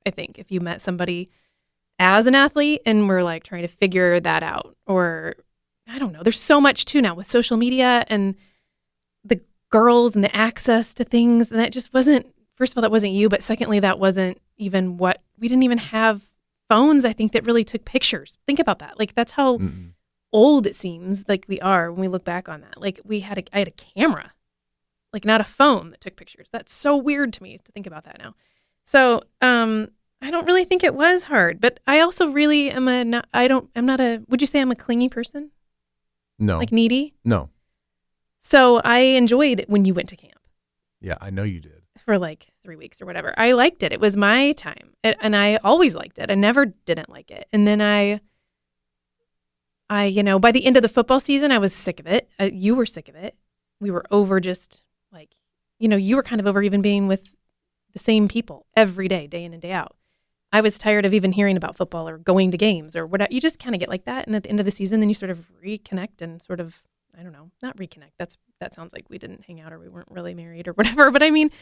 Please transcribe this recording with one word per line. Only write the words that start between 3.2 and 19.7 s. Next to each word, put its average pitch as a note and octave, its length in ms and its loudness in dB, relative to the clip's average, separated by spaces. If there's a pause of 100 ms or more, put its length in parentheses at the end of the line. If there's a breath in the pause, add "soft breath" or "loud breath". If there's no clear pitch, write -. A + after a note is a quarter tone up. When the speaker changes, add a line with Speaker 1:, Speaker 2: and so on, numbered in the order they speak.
Speaker 1:
like, E3 200 -6
trying F3 200 -14
to E3+ 40 -8
figure F3+ 540 2
that D#3+ 220 -2
out. - 320 -10 (100)
Or, E3 500 -2 (520)
I B3 120 -14
don't A#3 140 -6
know, D#3+ 100 -16
there's A3+ 160 0
so D4 220 4
much - 240 2
too C#4+ 160 0
now F#3+ 140 0
with F#3 120 -12
social A#3 300 0
media B3 500 2
and G3 280 -2 (920)
the G3+ 160 -2 (280)
girls A#3+ 460 4
and G3+ 80 2
the G3+ 120 -2
access A3+ 600 0
to B3 80 -6
things, A#3 480 2
and A3+ 80 -2
that A#3 120 -2
just B3 220 -10
wasn't, C4 340 4 (280)
first - 180 -4
of - 40 -4
all, A#3+ 60 0
that G#3 80 2
wasn't G#3 220 0
you, G#3 160 2
but G3+ 140 0
secondly, G#3+ 360 -2
that F#3+ 200 0
wasn't F#3+ 400 0 (180)
even F#3 400 -4
what, F3+ 240 -2 (160)
we A#3 100 -6
didn't B3+ 160 2
even A#3+ 140 2
have A3 520 -2 (400)
phones, C4+ 360 4
I A3 80 0
think, G#3+ 200 -2
that A3+ 120 -2
really A#3 180 2
took - 220 -10
pictures. - 600 -4
Think C#4+ 140 -2
about G3+ 200 -2
that. - 200 -20
Like, G#3+ 160 -4
that's - 180 -2
how C4 240 0
Speaker 2:
Mm-mm. F2 340 -8 (400)